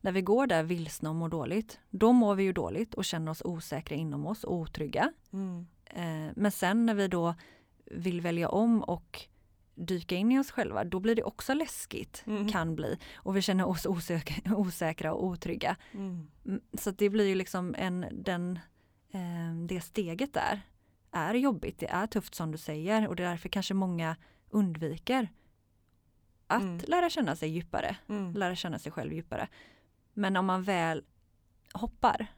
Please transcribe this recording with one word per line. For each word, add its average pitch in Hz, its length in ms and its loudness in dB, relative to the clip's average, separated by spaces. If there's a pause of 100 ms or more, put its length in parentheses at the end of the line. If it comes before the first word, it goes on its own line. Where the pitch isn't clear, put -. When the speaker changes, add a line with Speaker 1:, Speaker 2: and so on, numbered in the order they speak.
Speaker 1:
när 196 120 -2
vi 190 100 2
går 226 240 6
där 165 160 4
vilsna 160 480 -2
och 160 60 0
mår 165 120 0
dåligt, 170 500 -2 (120)
då 214 220 8
mår 220 220 8
vi 196 80 2
ju 190 100 4
dåligt 180 420 -2
och 190 100 -2
känner 160 260 -2
oss 160 140 -6
osäkra 160 520 -4
inom 151 300 -2
oss 208 180 -4
och - 100 0
otrygga. 160 580 0 (200)
Speaker 2:
Mm. 180 340 -6 (180)
Speaker 1:
Eh, 156 520 -6
men 202 160 2
sen 214 340 4
när 226 80 4
vi 196 140 4
då 170 260 2 (500)
vill 175 360 -4
välja 170 280 0
om 226 340 4
och - 380 -6 (540)
dyka 170 420 -4
in 214 160 4
i 262 60 8
oss 269 120 2
själva, - 340 -2
då 185 160 -2
blir 226 140 4
det 226 80 2
också - 320 -2
läskigt, - 720 -6
Speaker 2:
Mm. 208 220 -2
Speaker 1:
kan 165 280 0
bli. - 220 -2 (160)
Och 190 220 -2
vi 196 60 2
känner 190 260 4
oss 170 180 0
osök-, 170 680 -2
<laughs> 214 40 4
osäkra 165 580 0
och - 120 -2
otrygga. 180 500 -2 (180)
Speaker 2:
Mm. 180 340 -8 (180)
Speaker 1:
Mm, 196 140 -4 (180)
så - 120 -2
att 190 80 -8
det 208 120 4
blir 208 160 4
ju 190 80 2
liksom 185 440 -2
en, 180 340 -2
den, 175 460 -4 (520)
eh, 170 440 -6 (140)
det 180 120 -2
steget 196 540 -4
där - 260 0 (500)
är 175 240 0
jobbigt. 254 440 0
Det - 100 -6
är 190 180 0
tufft - 280 -4
som 160 180 -4
du 156 60 -8
säger 180 500 0
och 170 80 -2
det 180 80 -2
är 175 60 0
därför 175 180 -6
kanske 190 260 -2
många 170 420 0 (340)
undviker 180 800 0 (1160)
att 220 160 2
Speaker 2:
Mm. 175 240 -4
Speaker 1:
lära 349 240 2
känna 240 260 0
sig 156 120 -2
djupare, - 480 -4 (120)
Speaker 2:
Mm. 196 240 -4
Speaker 1:
lära 180 220 0
känna 170 240 -4
sig 151 140 -8
själv 151 200 -6
djupare. - 360 -6 (640)
Men 196 240 0
om 185 100 2
man 185 160 2
väl 170 420 0 (680)
hoppar 220 520 0 (120)